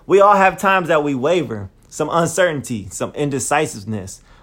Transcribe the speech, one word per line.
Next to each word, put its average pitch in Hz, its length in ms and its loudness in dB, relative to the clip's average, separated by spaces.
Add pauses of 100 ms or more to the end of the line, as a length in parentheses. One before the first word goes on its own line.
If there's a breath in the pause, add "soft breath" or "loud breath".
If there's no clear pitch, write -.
We 190 140 6
all 202 160 6
have 190 220 4
times 190 300 0
that 156 140 2
we 147 120 -2
waver, 123 560 -2 (180)
some 151 220 -4
uncertainty, 160 800 -2
some - 240 -8
indecisiveness 131 1040 -4 (220 soft breath)